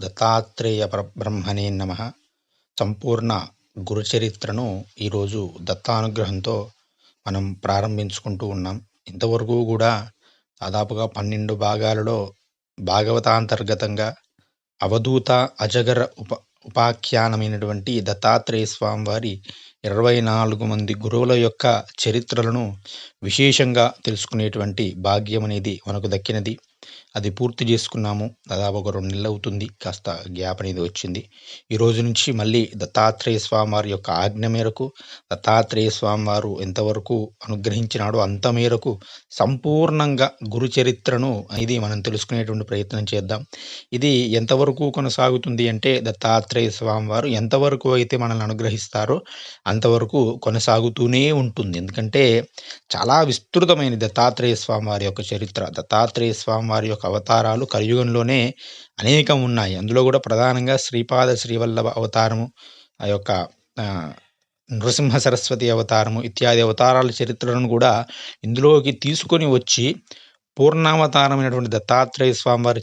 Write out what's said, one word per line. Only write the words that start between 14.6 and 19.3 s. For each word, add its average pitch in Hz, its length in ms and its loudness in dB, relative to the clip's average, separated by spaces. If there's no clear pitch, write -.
అవధూత 117 480 2
అజగర 120 460 2
ఉప-, 113 240 -10
ఉపాఖ్యానమైనటువంటి 110 1400 0
దత్తాత్రేయ 110 600 0
స్వామి 107 460 -4
వారి 107 300 -4